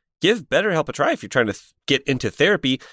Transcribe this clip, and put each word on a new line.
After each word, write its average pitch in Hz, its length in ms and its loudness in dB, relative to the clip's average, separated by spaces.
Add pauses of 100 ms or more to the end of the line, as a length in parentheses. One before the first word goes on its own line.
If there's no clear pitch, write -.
(220)
give 196 280 0
BetterHelp 175 400 0
a - 20 -8
try 269 200 0
if 294 100 -4
you're 101 80 -14
trying 120 180 0
to 98 60 -2
th-, - 200 -16 (140)
get 135 160 0
into 127 280 -2
therapy. 147 500 0 (120)